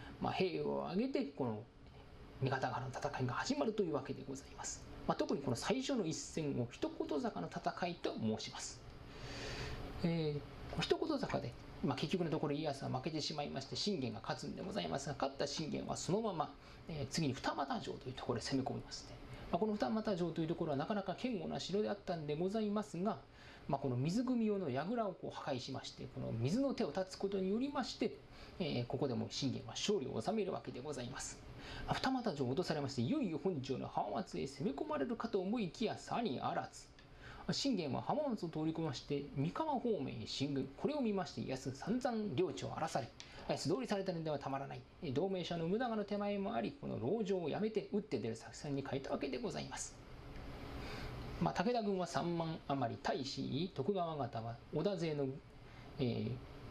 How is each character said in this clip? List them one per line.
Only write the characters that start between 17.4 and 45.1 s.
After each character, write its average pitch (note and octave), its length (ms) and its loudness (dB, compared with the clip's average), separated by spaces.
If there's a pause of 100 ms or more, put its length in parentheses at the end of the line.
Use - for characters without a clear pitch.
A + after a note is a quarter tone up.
俣 C4+ 260 0
城 - 120 -4
と - 140 -8
い B2+ 40 -4
う - 20 -4
と - 100 -8
こ - 100 2
ろ A#2 60 2
へ - 20 -6
攻 - 200 2
め C3 60 2
込 A#2 80 -2
み A#2+ 60 -4
ま - 100 -12
し - 100 -10
て、 - 120 -12 (380)
ま F3 60 2
あ、 - 20 4
こ G3+ 60 4
の G#3 100 4
二 B3 140 2
俣 G#3+ 260 4
城 E3+ 140 4
と E3 120 0
い E3 40 4
う - 20 0
と E3 80 4
こ F3 100 2
ろ D3+ 60 2
は C3+ 60 4
な D3 80 2
か - 80 2
な G3+ 100 2
か F3+ 120 0
堅 B3+ 200 0
固 D#3+ 120 -2
な D3 120 0
城 F#3 220 2
で G#3+ 80 2
あ G#3 40 2
っ G3+ 40 -6
た - 180 -2
ん D#3 120 -2
で D3 80 2
ご F3 140 2
ざ A3 120 2
い G#3 80 2
ま G#3 140 2
す - 140 -8
が、 F#3 200 2 (500)
ま C#3+ 100 2
あ、 - 20 2
こ C3+ 100 2
の B2 80 2
水 E3 240 4
汲 B3 140 4
み A3+ 100 4
用 G#3 140 4
の F3 100 0
櫓 G3 380 2
を F3+ 60 -2
こ - 200 -8
う - 20 -8
破 - 160 -2
壊 B2+ 80 2
し - 120 -6
ま B2 120 -4
し - 80 -8
て、 B2+ 220 -10
こ B2+ 80 -4
の B2+ 180 -2
水 D#3 220 4
の C#4 120 4
手 A#3+ 100 2
を D#3 80 0
断 F#3+ 140 0
つ - 120 -12
こ G3 120 0
と G3+ 100 2
に F#3+ 100 2
よ G#3+ 100 4
り C#4 120 0
ま C#4 120 0
し - 160 -4
て、 A3+ 120 2 (480)
え C#3+ 240 2
ー、 - 20 -2
こ C3 140 -2
こ D3 80 4
で A#2+ 80 2
も A2 160 0
信 C3 200 0
玄 A2 140 -2
は A2+ 40 -10
勝 - 300 2
利 B2+ 80 -2
を A#2 140 -2
収 - 100 0
め G#3+ 140 4
る - 80 -2
わ A#2+ 100 -2
け - 80 -8
で B2+ 100 -6
ご D3 120 -4
ざ B2+ 80 -4
い A#2+ 80 -4
ま C3+ 100 -6
す。 - 200 -8 (480)
ま C3+ 60 4
あ、 - 20 0
二 - 160 2
俣 A#3 220 2
城 C#3 120 2
を A#2+ 40 2
落 C3+ 80 2
と F3+ 60 4
さ E3+ 120 2
れ D3 60 0
ま C3+ 80 0
し - 60 -6
て、 B2 60 2
い A#2+ 80 4
よ D4 120 4
い F#3+ 100 2
よ D3+ 120 0
本 F3+ 200 2
城 B2 160 0
の B2 80 -2
浜 E3 240 0
松 - 280 -2
へ D#3+ 60 0
攻 D3 240 -2
め C4+ 60 -2
込 D#4+ 120 -2
ま D4+ 120 2
れ C4+ 60 2
る A#3 100 -2
か A3+ 120 -2
と G3+ 120 2
思 G3+ 200 0
い F#3+ 100 0
き - 160 -2
や、 D3 120 0
さ - 240 -2
に C#3 180 0
あ B2+ 140 0
ら D#3+ 180 -2
ず。 - 200 -18 (600)
信 C4+ 240 2
玄 D#3 160 0
は B2 100 2
浜 C#4 280 2
松 G#3+ 160 -2
を E3 40 0
通 D#3+ 160 -2
り D#3+ 60 2
越 D#3+ 100 0
ま D3+ 120 0
し - 80 -6
て、 C#3+ 220 0 (120)
三 C#3 160 2
河 D#4+ 200 0
方 B3 180 2 (100)
面 B2+ 220 -4
へ G2 60 -8
進 C#3+ 260 0
軍。 C3 140 0 (100)
こ - 100 0
れ C#4+ 60 2
を D4+ 80 0
見 A3+ 100 4
ま G3 140 2
し - 80 -10
て、 A#2 80 -4
家 - 100 -2
康、 C3 240 -2
散 A#3+ 260 0
々 G#3+ 340 2
領 E3 180 4
地 - 100 -6
を A#2+ 80 -2
荒 C3 100 -2
ら D#3 60 0
さ D3+ 140 0
れ、 A#2+ 80 -4 (400)
え E3 40 4
ー、 C3+ 40 0
素 D3 180 4
通 C4 60 2
り A#3 60 -2
さ G#3 100 2
れ G3 60 0
た F#3 100 0
の E3 100 -2
で D#3+ 60 0
は D3 100 2
た C#3+ 100 -2
ま C3+ 100 0
ら C#3 80 -6
な C#3 80 -8
い。 B2+ 60 -10 (220)
え E3 40 -2
ー、 B2+ 60 0